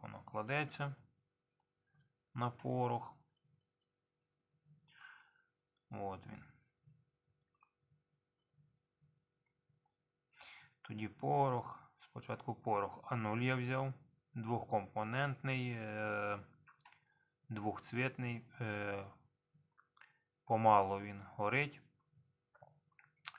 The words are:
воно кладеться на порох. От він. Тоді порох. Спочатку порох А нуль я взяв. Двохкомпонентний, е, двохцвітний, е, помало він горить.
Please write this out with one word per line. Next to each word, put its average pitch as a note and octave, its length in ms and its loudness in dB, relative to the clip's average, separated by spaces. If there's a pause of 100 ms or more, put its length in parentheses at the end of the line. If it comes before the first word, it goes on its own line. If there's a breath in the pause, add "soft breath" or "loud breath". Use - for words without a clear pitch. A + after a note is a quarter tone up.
воно G2+ 240 -12
кладеться C#3 680 -2 (1400)
на B2 160 0
порох. B2 640 -2 (2750 loud breath)
От G2 360 -6
він. - 160 -14 (4000 loud breath)
Тоді G#2+ 260 -6
порох. C3+ 720 2 (200)
Спочатку - 560 -6
порох G2+ 480 0
А - 120 -2
нуль A2 220 2
я B2+ 180 4
взяв. C3 380 0 (400)
Двохкомпонентний, A#2+ 1400 0
е, G#2+ 680 -2 (1120 loud breath)
двохцвітний, A#2 960 -4 (160)
е, G2+ 440 -4 (1400 loud breath)
помало G#2 560 8
він G2+ 200 -8 (140)
горить. B2+ 460 2 (1600 loud breath)